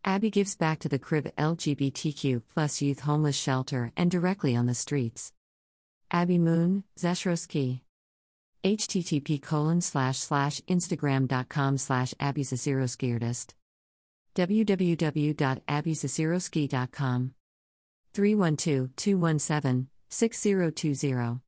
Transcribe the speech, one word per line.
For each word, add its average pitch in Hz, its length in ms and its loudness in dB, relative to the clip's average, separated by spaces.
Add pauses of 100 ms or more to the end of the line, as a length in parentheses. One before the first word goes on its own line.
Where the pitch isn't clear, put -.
Abby 202 260 2
gives 202 240 2
back 160 240 0
to - 80 -6
the 139 100 0
Crib 151 400 -2
L 156 180 2
G 147 200 -2
B 139 160 0
T - 220 -4
Q 127 260 0
plus - 420 -2
youth 143 200 0
homeless 147 340 2
shelter 131 640 -2
and 175 120 2
directly 175 460 0
on 120 100 2
the 123 80 0
streets. - 600 -4 (760)
Abby 175 300 2
Moon, 170 460 2 (120)
Zeshroski. 165 840 -2 (800)
H 208 240 0
T 180 160 -2
T 151 160 0
P 147 200 -2
colon 156 420 0
slash 131 360 0
slash 143 520 0
Instagram 143 580 2
dot 127 220 -2
com 139 280 0
slash 127 400 0
Abby 139 280 -2
Zazirowski 131 680 -2
artist. 117 440 -4 (800)
W 196 280 2
W 185 320 2
W 151 380 0
dot 135 340 0
abby 151 260 -2
zazirowski 156 760 -2
dot 127 220 -2
com. 127 420 -2 (800)
Three 202 220 4
one 170 200 4
two, 135 400 0
two 202 220 0
one 165 200 2
seven, 135 520 0 (180)
six - 320 -2
zero 185 320 2
two 151 220 -2
zero. 127 540 -2